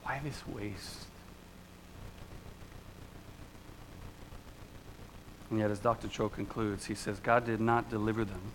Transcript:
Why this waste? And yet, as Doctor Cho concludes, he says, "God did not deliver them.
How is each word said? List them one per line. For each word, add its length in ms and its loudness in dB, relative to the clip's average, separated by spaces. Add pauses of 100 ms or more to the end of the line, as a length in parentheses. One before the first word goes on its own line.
Why 200 2
this 240 -4
waste? 580 -4 (4000)
And 80 2
yet, 140 6
as 80 0
Doctor 280 6
Cho 220 2
concludes, 560 0
he 80 0
says, 260 0
"God 240 8
did 160 4
not 300 6
deliver 340 4
them. 320 -2